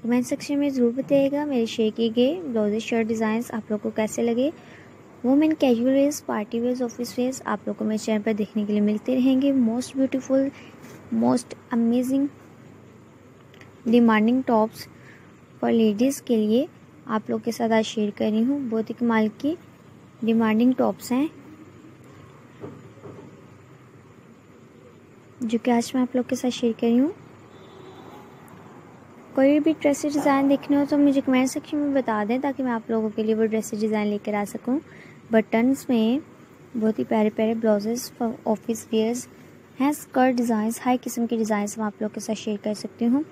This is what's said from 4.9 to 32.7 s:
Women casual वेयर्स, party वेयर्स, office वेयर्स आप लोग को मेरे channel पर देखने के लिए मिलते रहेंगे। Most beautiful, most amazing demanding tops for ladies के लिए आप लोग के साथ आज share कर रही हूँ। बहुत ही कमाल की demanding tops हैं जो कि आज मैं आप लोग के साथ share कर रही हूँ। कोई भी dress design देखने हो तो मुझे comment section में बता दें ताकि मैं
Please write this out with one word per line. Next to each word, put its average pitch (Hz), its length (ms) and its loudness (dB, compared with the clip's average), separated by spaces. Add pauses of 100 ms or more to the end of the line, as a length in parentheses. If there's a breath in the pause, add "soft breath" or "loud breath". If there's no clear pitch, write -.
Women 294 280 4
casual 254 400 2
वेयर्स, 277 280 2
party 226 380 -4
वेयर्स, 247 220 -2
office 240 380 -8
वेयर्स 254 280 -2
आप 208 200 -4
लोग 208 100 -6
को 214 80 -4
मेरे 214 120 -2
channel 214 240 -2
पर 220 120 0
देखने 208 320 -4
के 208 80 -2
लिए 208 80 2
मिलते 214 340 0
रहेंगे। 262 380 2
Most 247 440 0
beautiful, 269 520 0 (680 loud breath)
most 240 400 0 (160)
amazing 247 580 0 (1600)
demanding 233 580 6
tops 220 420 0 (720 loud breath)
for 240 120 0
ladies 226 560 2
के 240 100 2
लिए 220 300 2 (400)
आप 220 220 -4
लोग 226 140 -2
के 233 80 -4
साथ 226 180 -2
आज 220 140 4
share 214 340 -2
कर 220 140 0
रही 220 120 2
हूँ। 277 160 0 (100)
बहुत 226 200 -2
ही 233 60 -8
कमाल 226 320 2 (140)
की 302 140 -2 (680)
demanding 226 500 4
tops 220 360 -2
हैं 269 180 0 (4000)
जो 233 140 -2
कि 247 140 0
आज 233 240 0
मैं 254 60 2
आप 247 140 -2
लोग 247 120 -2
के 262 80 -2
साथ 247 140 -4
share 233 240 -2
कर 233 140 -2
रही 233 100 4
हूँ। 294 160 2 (2250)
कोई 285 240 6
भी 311 140 2
dress 294 320 -2
design 285 420 2
देखने 277 300 2
हो 285 80 2
तो 294 120 0
मुझे 285 240 4
comment 262 280 2
section 302 280 -6
में 285 160 -2
बता 226 320 0
दें 240 160 0
ताकि 277 220 -4
मैं 254 80 -2